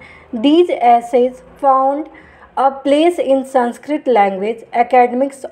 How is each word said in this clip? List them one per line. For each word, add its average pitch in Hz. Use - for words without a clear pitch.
these 302
essays 240
found 269
a 269
place 311
in 269
Sanskrit 254
language 214
academics 247